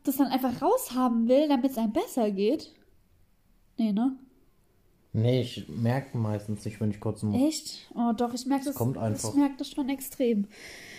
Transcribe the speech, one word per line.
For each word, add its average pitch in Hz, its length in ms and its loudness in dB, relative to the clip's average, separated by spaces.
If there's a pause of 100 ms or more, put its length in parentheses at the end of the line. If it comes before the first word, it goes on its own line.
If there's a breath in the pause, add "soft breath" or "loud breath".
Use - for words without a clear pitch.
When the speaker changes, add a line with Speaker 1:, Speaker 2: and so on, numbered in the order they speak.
Speaker 1:
das 277 140 -2
dann 269 100 4
einfach 247 340 0
raushaben 254 680 2
will, 277 200 6
damit's 269 300 2
einem 226 160 0
besser 269 380 0
geht? 208 400 0 (1080)
Nee, 220 160 2
ne? 254 220 2 (960)
Speaker 2:
Nee, 120 300 4
ich 113 280 -8
merke 117 480 -2
meistens 107 480 -2
nicht, 107 160 -8
wenn 107 100 2
ich 101 80 -6
kotzen 107 320 -2
muss. 233 100 2
Speaker 1:
Echt? - 540 -4
Oh, 233 200 0
doch, 240 180 -2
ich 254 120 -8
merke 269 160 0
Speaker 2:
Es 262 60 -6
Speaker 1:
das, 185 80 -6
Speaker 2:
kommt 127 220 0
Speaker 1:
ich - 40 -6
Speaker 2:
einfach. 110 340 -2
Speaker 1:
merke 277 220 2
das 285 120 -8
schon 269 200 -4
extrem. 233 580 0 (520 loud breath)